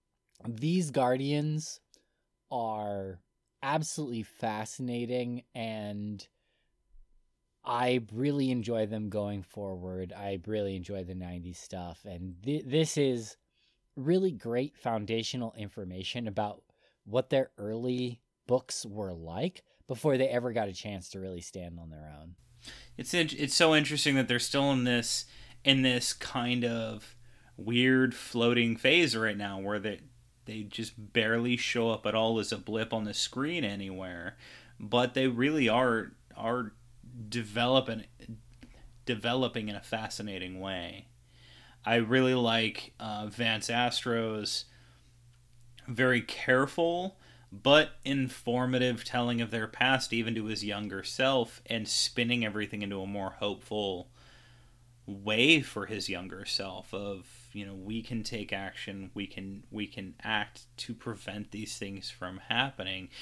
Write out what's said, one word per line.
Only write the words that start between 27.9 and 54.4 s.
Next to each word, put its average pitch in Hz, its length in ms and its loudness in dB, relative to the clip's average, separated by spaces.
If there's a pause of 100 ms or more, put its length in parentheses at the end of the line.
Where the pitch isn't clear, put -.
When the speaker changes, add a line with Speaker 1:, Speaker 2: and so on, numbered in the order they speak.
Speaker 2:
floating 117 600 2
phase 143 380 6
right 110 220 0
now 98 220 -4
where 101 220 -2
they, 101 200 -6 (460)
they 110 160 -8
just 107 340 -10
barely 117 640 2
show 117 320 2
up 107 160 -2
at - 80 2
all 113 240 4
as 104 140 -2
a 104 60 -2
blip 110 340 -4
on 110 120 -2
the 104 100 -6
screen 147 500 -2
anywhere, 95 720 -6 (400)
but 120 360 2
they 131 120 4
really 131 420 2
are, 117 440 4 (240)
are 113 360 -2 (560)
developing, 117 760 2 (1000)
developing 117 640 0
in 104 60 -6
a 101 80 -10
fascinating 98 800 -6
way. 95 480 -6 (760)
I 117 120 6
really 127 380 6
like, 113 680 2
uh, 107 260 -6
Vance 113 420 0
Astro's 117 1000 0 (1200)
very 127 320 4
careful 170 960 2 (340)
but 147 380 6 (140)
informative 127 1000 0
telling 120 380 0
of 113 100 -2
their 110 160 -2
past, 127 460 2
even 113 240 0
to 110 80 -2
his 104 200 -4
younger 101 380 -4
self, 131 640 0
and 110 220 -2
spinning 120 560 2
everything 104 380 -2
into 98 180 -4
a 95 80 -6
more 98 220 -4
hopeful 101 800 -4 (920)